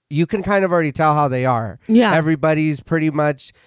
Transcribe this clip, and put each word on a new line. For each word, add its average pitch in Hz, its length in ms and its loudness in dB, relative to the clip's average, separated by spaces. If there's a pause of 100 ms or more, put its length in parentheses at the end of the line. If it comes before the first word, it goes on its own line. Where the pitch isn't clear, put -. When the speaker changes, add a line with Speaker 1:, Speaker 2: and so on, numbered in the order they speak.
(100)
Speaker 1:
you 156 160 0
can 196 160 -4
kind 196 220 0
of 175 80 0
already 165 180 0
tell 156 240 2
how 147 140 2
they 127 160 -2
are. 113 420 -2
Speaker 2:
Yeah. 220 280 4
Speaker 1:
Everybody's 156 680 0
pretty 160 300 -2
much 147 420 -4 (140)